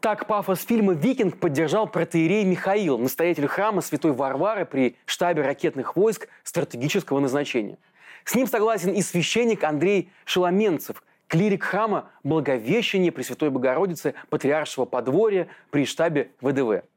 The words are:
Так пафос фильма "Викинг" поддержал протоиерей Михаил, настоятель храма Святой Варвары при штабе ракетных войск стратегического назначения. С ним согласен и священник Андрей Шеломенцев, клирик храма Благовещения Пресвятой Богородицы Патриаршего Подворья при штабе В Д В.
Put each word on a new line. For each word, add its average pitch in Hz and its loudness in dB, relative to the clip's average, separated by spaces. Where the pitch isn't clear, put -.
Так 214 -2
пафос 196 -2
фильма 208 2
"Викинг" 202 0
поддержал 165 0
протоиерей 170 0
Михаил, 185 0
настоятель 147 0
храма 196 0
Святой 156 0
Варвары 139 0
при 131 0
штабе 175 0
ракетных 139 -2
войск 208 2
стратегического 143 -2
назначения. 131 -2
С - -2
ним 254 2
согласен 208 0
и 180 0
священник 208 0
Андрей 170 0
Шеломенцев, 180 0
клирик 202 2
храма 208 -2
Благовещения 156 0
Пресвятой 131 -2
Богородицы 135 0
Патриаршего 143 -2
Подворья 160 0
при 143 0
штабе 160 0
В 135 0
Д 135 0
В. 107 2